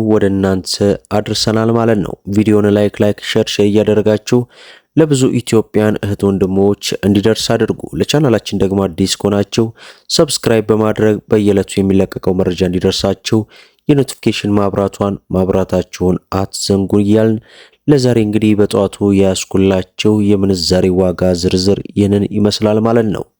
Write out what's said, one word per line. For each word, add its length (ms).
ወደ 200
እናንተ 480
አድርሰናል 640
ማለት 240
ነው። 160
ቪዲዮውን 420
ላይክ፣ 280
ላይክ፣ 240
ሸር፣ 260
ሸር 180
እያደረጋችሁ 720
ለብዙ 260
ኢትዮጵያን 640
እህት 240
ወንድሞች 600
እንዲደርስ 480
አድርጉ። 300
ለቻናላችን 640
ደግሞ 220
አዲስ 320
ከሆናችሁ 500
ሰብስክራይብ 560
በማድረግ 500
በየዕለቱ 460
የሚለቀቀው 640
መረጃ 260
እንዲደርሳችሁ 800
የኖቲፊኬሽን 680
ማብራቷን 600
ማብራታችሁን 880
አትዘንጉ 680
እያልን 380
ለዛሬ 320
እንግዲህ 340
በጠዋቱ 420
የያዝኩላችሁ 1000
የምንዛሬ 720
ዋጋ 400
ዝርዝር 540
ይህንን 420
ይመስላል 500
ማለት 280
ነው። 160